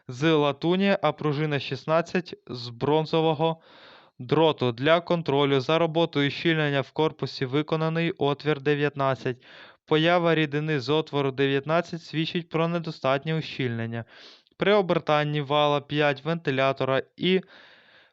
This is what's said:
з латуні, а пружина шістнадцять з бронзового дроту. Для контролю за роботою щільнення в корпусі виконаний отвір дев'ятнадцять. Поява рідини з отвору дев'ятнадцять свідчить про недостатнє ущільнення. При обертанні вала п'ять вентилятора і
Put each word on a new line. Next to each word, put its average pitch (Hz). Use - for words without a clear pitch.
з 131
латуні, 160
а 151
пружина 147
шістнадцять 165
з 123
бронзового 160
дроту. 139
Для 147
контролю 143
за 160
роботою 160
щільнення 151
в -
корпусі 147
виконаний 160
отвір 143
дев'ятнадцять. 139
Поява 170
рідини 151
з 120
отвору 143
дев'ятнадцять 139
свідчить 165
про 165
недостатнє 160
ущільнення. 117
При 190
обертанні 151
вала 147
п'ять 147
вентилятора 135
і 185